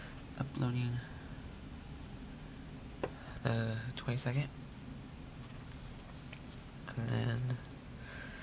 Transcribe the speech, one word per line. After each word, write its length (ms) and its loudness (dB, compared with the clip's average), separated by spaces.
uploading 480 4
the 340 8
twenty-second. 540 4
And 140 2
then, 300 6